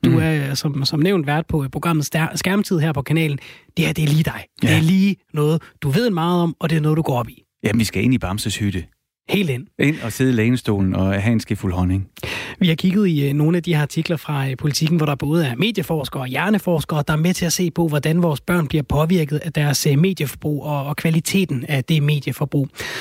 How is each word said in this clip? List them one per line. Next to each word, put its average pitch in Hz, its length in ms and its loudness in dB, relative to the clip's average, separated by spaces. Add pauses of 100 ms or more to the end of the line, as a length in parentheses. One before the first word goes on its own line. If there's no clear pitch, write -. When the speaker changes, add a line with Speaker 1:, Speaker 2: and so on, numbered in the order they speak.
Speaker 1:
Du - 40 6
Speaker 2:
Mm. 160 120 6
Speaker 1:
er, 151 320 0
som, 139 320 -2
som 151 140 0
nævnt, 170 280 2
vært 151 180 0
på, 151 180 -2
øh, 131 60 -6
programmet 151 360 -2
Stær-, 160 300 -2
Skærmtid 185 440 0
her 156 140 0
på 143 80 -2
kanalen. 151 380 0 (380)
Det 160 80 2
her, 156 80 -2
det 156 100 -2
er 151 40 2
lige 156 160 4
dig. - 160 -4 (220)
Det 120 80 2
er 107 60 6
Speaker 2:
Ja. - 60 6
Speaker 1:
lige 190 340 4 (180)
noget, 151 280 2 (200)
du 143 80 -2
ved 226 200 2
meget 175 340 2
om, 170 160 0
og 160 100 -2
det 160 80 2
er 151 40 0
noget, 151 160 2
du 165 40 0
går 135 180 0
op 113 100 -6
i. - 140 -20 (200)
Speaker 2:
Jamen, - 160 2
vi 113 40 2
skal 101 200 -2
ind 123 100 4
i 123 40 2
Bamses 101 400 -4
hytte. 95 260 -4 (460)
Speaker 1:
Helt 185 200 0
ind. 131 180 -6 (120)
Speaker 2:
Ind 143 240 2
og 113 80 -6
sidde 131 200 0
i - 40 2
lænestolen 107 600 0
og 98 260 0
have 117 120 2
en 110 60 2
skefuld 98 340 -4
honning. 92 360 0 (500)
Speaker 1:
Vi 185 80 4
har 160 80 2
kigget 190 320 2
i, 143 200 2
øh, 135 60 0
nogle 156 240 2
af 165 60 -2
de 170 120 0
her 147 60 2
artikler 160 360 -2
fra, 135 320 -4
øh, 131 80 -6
Politiken, 151 400 0
hvor 156 80 2
der 147 100 0
både 151 320 0
er 120 80 -4
medieforskere 156 680 -2
og 127 40 -8
hjerneforskere, 160 800 0
der 160 60 0
er 151 40 2
med 170 160 2
til 180 120 -2
at 160 80 0
se 175 180 0
på, 170 160 0
hvordan 156 360 0
vores 151 180 0
børn 175 260 0
bliver 151 160 0
påvirket 151 540 0
af 151 160 -6
deres, 147 340 0
øh, 139 120 4
medieforbrug 151 680 -2
og, 143 200 -4
og 147 100 -4
kvaliteten 165 760 0
af 139 140 0
det 151 200 2
medieforbrug. 143 640 -2 (340)